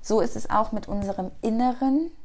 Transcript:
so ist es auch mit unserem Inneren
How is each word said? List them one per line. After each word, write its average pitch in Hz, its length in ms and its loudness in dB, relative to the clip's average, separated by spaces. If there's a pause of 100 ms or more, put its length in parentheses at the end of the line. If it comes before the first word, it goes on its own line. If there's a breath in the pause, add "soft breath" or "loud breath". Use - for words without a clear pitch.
so 214 180 2
ist 190 160 2
es - 140 -2
auch 214 240 2
mit 208 160 -6
unserem 196 420 -2 (100)
Inneren 254 680 2 (140)